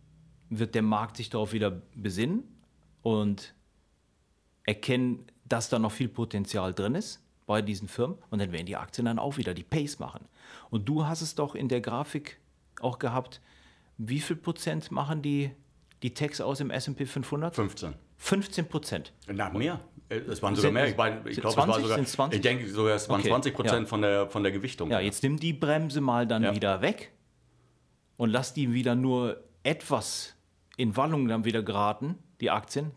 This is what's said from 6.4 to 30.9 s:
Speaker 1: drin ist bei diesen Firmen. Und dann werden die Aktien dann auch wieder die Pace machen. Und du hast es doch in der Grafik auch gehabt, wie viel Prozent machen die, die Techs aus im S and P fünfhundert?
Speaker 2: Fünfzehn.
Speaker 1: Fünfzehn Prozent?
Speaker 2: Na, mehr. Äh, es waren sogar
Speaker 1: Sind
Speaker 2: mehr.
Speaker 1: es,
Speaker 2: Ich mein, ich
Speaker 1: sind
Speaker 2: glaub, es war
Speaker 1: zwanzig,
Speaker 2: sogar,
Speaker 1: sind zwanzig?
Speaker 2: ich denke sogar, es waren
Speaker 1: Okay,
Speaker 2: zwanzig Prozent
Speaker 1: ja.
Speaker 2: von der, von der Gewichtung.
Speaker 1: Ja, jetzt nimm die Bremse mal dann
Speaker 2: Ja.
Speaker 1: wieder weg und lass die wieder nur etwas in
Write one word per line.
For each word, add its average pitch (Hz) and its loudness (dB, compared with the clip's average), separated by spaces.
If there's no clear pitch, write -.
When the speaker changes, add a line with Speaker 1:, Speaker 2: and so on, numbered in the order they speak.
Speaker 1:
drin 101 0
ist - -6
bei 104 2
diesen 101 -4
Firmen. 143 -2
Und 107 -2
dann 95 -2
werden 82 -6
die 98 -8
Aktien - -4
dann 117 0
auch 143 -2
wieder 98 -2
die 85 -8
Pace 147 -4
machen. - -12
Und 107 -2
du 156 2
hast 160 -2
es 160 -6
doch 147 -2
in 131 -2
der 123 2
Grafik 139 -6
auch 123 -2
gehabt, 127 -2
wie 120 -2
viel 156 -2
Prozent 156 -4
machen 143 -2
die, 143 0
die 123 -2
Techs 147 -2
aus 135 -2
im 139 -2
S - -4
and 135 -4
P 139 -2
fünfhundert? 147 -4
Speaker 2:
Fünfzehn. 95 -4
Speaker 1:
Fünfzehn - 0
Prozent? - -4
Speaker 2:
Na, 98 -2
mehr. 143 -2
Äh, 113 -4
es - -6
waren 101 2
sogar 107 6
Speaker 1:
Sind 107 4
Speaker 2:
mehr. 131 4
Speaker 1:
es, 127 4
Speaker 2:
Ich 92 -2
mein, 110 2
ich 58 -4
Speaker 1:
sind - -4
Speaker 2:
glaub, 113 2
es 110 -4
war 139 6
Speaker 1:
zwanzig, 110 4
Speaker 2:
sogar, 110 4
Speaker 1:
sind 131 2
zwanzig? 139 2
Speaker 2:
ich 98 0
denke 123 2
sogar, 107 4
es 104 -2
waren 98 4
Speaker 1:
Okay, 107 2
Speaker 2:
zwanzig 131 4
Prozent 117 2
Speaker 1:
ja. 107 -6
Speaker 2:
von 104 0
der, 101 4
von 107 0
der 98 2
Gewichtung. - -4
Speaker 1:
Ja, 104 2
jetzt 101 0
nimm 143 2
die 165 0
Bremse 151 0
mal 120 2
dann 113 2
Speaker 2:
Ja. 107 4
Speaker 1:
wieder 98 2
weg - -2
und 117 2
lass 127 0
die 131 0
wieder 123 2
nur 127 0
etwas - -2
in 110 0